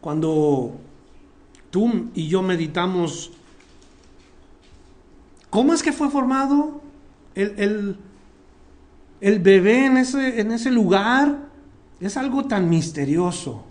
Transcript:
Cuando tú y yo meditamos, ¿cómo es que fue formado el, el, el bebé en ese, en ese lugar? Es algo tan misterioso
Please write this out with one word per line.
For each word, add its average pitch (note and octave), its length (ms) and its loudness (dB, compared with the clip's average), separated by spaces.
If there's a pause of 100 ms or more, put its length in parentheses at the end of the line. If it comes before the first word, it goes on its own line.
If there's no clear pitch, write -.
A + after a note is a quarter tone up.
Cuando D3+ 760 0 (920)
tú G#3 440 0
y D#3+ 140 -6
yo F#3 140 0
meditamos, F3 880 -4 (2250)
¿cómo C4 220 2
es D#4+ 100 0
que D4+ 100 0
fue D4 180 -2
formado C#4 720 0 (520)
el, G3+ 240 -4
el, G3+ 380 -2 (1200)
el G3+ 180 2
bebé G3 480 6
en C4 100 4
ese, B3+ 440 0
en G#3+ 120 -2
ese A#3 180 -2
lugar? A#3+ 760 2 (520)
Es G3 180 -6
algo C4 260 -2
tan G3 240 0
misterioso D#3+ 1040 -2